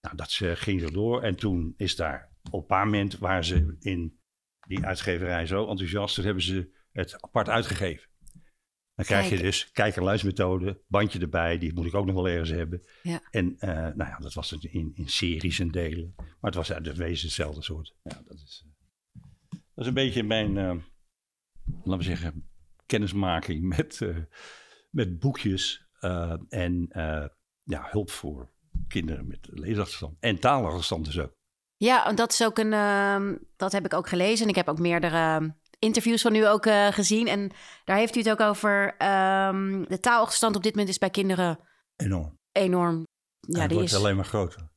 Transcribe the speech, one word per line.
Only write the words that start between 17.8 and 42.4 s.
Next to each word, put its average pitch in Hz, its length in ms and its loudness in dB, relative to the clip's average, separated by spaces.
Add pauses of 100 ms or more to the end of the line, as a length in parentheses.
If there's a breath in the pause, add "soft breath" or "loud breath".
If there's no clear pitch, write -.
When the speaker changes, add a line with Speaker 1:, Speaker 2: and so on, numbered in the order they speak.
Speaker 1:
Ja, - 220 -14
dat - 120 -20
is, 76 280 -20
eh, - 560 -20 (280)
dat - 340 -12
is 117 40 -2
een 127 60 -2
beetje 123 300 0
mijn, 104 340 0
eh, 92 180 0 (880)
laten - 320 -2
we 87 60 -2
zeggen, 82 460 -4 (360)
kennismaking 92 760 0 (140)
met, - 240 -4
eh, 85 160 -4 (720 loud breath)
met 92 300 -2
boekjes, - 680 -2 (120)
eh, 85 360 -2 (140)
en, 87 400 -2
eh, 78 360 -4 (440)
ja, 76 220 -6
hulp 104 200 -2
voor 69 380 -10 (380)
kinderen 80 400 -4
met - 240 -12
leesachterstand. 85 680 -6
En 110 200 0
taalachterstand 87 680 0
dus 76 140 -4
ook. 67 180 -6 (380)
Speaker 2:
Ja, 247 320 4
en 214 80 2
dat 233 160 2
is - 120 2
ook 220 140 2
een, 220 160 2
ehm, 202 640 2 (200)
dat 190 160 -2
heb 196 140 -2
ik 190 80 -2
ook 170 160 -2
gelezen. 208 340 2
En 208 60 2
ik 180 60 2
heb 180 120 2
ook 156 120 -2
meerdere, 170 380 2
ehm, 160 320 2 (300)
interviews 226 420 2
van 214 140 4
u 214 120 6
ook, 208 180 4
eh, 202 220 6
gezien. 208 400 2
En 202 240 0 (340 loud breath)
daar 190 120 2
heeft 226 180 2
u 247 40 4
het 220 100 2
ook 214 100 2
over, 202 580 4
ehm, 190 880 2
de 180 120 -2
taalachterstand 220 560 4
op 185 80 -2
dit 214 80 2
moment 202 180 0
is 190 80 -2
bij 190 120 2
kinderen 185 500 2 (360 soft breath)
Speaker 1:
Enorm. 90 420 -2 (140)